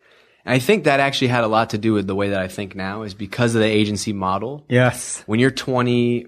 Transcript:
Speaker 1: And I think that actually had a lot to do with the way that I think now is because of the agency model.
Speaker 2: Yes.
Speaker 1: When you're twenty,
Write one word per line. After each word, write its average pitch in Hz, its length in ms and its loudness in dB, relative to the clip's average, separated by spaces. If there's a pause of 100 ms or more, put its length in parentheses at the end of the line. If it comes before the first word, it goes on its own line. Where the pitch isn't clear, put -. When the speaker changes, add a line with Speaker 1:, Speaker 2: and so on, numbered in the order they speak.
(460)
Speaker 1:
And 110 100 -2
I 131 40 4
think 175 260 2
that 139 160 4
actually 139 260 0
had 120 160 2
a 110 60 0
lot 110 220 2
to 110 60 -2
do 113 140 0
with 101 160 0
the 95 80 -2
way 101 140 0
that 98 100 -2
I 92 80 -4
think 95 260 -10
now 98 300 -8
is 104 100 -12
because 110 420 -2
of 110 60 4
the 107 60 4
agency 107 460 0
model. 101 560 -6
Speaker 2:
Yes. 123 560 0
Speaker 1:
When 107 120 -2
you're 131 140 4
twenty, 123 760 0